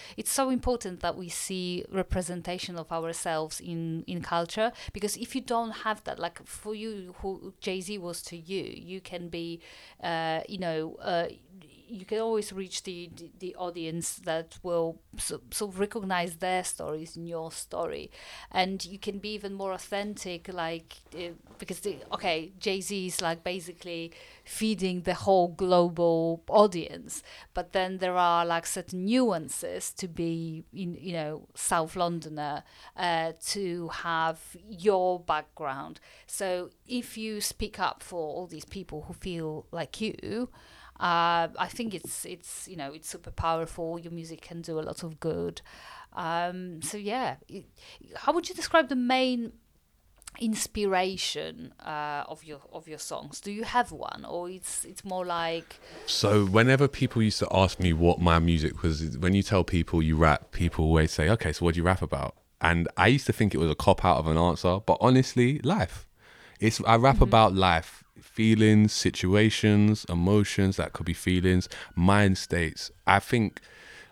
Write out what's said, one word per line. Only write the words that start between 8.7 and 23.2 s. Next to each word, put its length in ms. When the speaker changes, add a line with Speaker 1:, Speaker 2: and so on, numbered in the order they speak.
Speaker 1:
you 260
can 280
be, 320
uh, 460
you 80
know, 420
uh, 280
you 160
can 160
always 320
reach 300
the, 340
the, 220
the 200
audience 580
that 380
will 360
so-, 220
sort 200
of 80
recognize 580
their 260
stories 520
in 120
your 240
story. 580
And 320
you 140
can 220
be 160
even 180
more 180
authentic, 800
like, 440
uh, 180
because, 220
the, 160
okay, 480
Jay-Z 460
is, 160